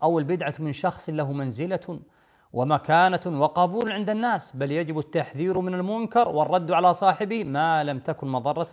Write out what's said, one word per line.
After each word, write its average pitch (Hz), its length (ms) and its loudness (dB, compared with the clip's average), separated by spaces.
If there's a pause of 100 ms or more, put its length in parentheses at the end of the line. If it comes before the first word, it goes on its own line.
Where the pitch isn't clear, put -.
أو 165 160 4
البدعة 151 400 -2
من 151 140 -4
شخص - 360 -4
له 147 240 -4
منزلة 147 680 -6 (540)
ومكانة 156 880 2
وقبول 180 500 2
عند 202 180 -4
الناس، 214 460 -2
بل 139 160 -2
يجب 156 280 -2
التحذير 160 600 -2
من 185 140 -2
المنكر 220 560 0
والرد 160 420 2
على 175 220 6
صاحبه 202 500 2
ما 151 400 0
لم 139 160 -4
تكن 143 280 -6
مضرة 143 460 -2